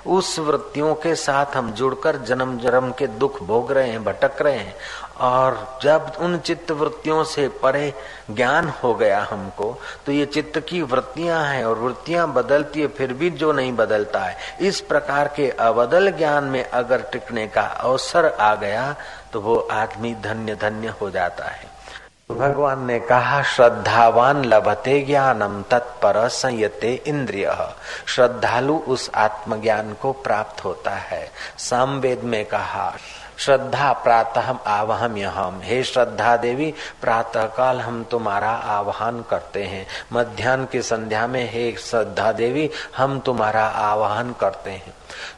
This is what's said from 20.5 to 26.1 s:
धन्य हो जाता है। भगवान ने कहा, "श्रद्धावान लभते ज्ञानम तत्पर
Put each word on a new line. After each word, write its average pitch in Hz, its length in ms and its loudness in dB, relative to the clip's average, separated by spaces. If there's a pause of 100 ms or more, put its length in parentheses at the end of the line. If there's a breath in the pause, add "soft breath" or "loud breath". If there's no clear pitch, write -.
धन्य 107 340 -2
हो 104 220 -6
जाता 90 340 -2
है। - 220 -12 (640 loud breath)
भगवान 135 540 0
ने 120 160 0
कहा, 123 420 4
"श्रद्धावान 117 1040 6
लभते 110 560 4
ज्ञानम 127 640 2
तत्पर 110 640 2